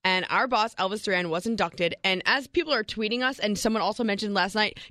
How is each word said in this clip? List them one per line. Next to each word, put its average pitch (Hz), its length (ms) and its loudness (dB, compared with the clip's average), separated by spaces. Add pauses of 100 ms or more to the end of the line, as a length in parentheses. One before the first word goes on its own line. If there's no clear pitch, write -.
And 185 280 2
our 214 180 2
boss, 226 280 2
Elvis 190 280 -2
Duran, 180 240 0
was 165 160 -2
inducted. 180 580 0
And 185 220 2
as 254 220 2
people 320 260 0
are 226 100 2
tweeting 220 380 -4
us, 262 180 -2
and 208 200 0
someone 220 240 2
also 214 200 0
mentioned 208 300 -2
last 190 220 2
night, 214 240 0 (120)